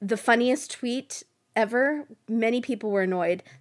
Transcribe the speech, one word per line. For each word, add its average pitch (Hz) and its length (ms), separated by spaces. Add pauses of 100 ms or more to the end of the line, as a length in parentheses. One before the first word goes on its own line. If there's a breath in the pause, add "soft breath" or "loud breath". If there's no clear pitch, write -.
the 202 180
funniest 247 540
tweet 254 360 (480)
ever, 254 500 (220)
many 226 320
people 226 300
were 196 120
annoyed. 180 400 (180 loud breath)